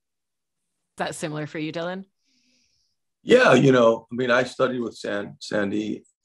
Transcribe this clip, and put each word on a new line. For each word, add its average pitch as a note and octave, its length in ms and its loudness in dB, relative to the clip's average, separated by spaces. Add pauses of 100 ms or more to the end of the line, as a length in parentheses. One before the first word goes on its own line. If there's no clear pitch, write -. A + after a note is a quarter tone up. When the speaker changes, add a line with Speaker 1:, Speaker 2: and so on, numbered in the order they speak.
(920)
Speaker 1:
Is - 40 -20
that D#3 180 -6
similar D3+ 320 -8
for E3+ 100 -14
you, D#3 140 -8
Dylan? F3+ 340 -10 (1160)
Speaker 2:
Yeah, A3+ 300 4
you C3 180 6
know, A2+ 400 4
I A#2 40 -8
mean, B2 140 -2
I B2 140 2
studied B2+ 380 -4
with A2 140 -10
San-, G2+ 440 -8
Sandy, G#2 640 -4 (220)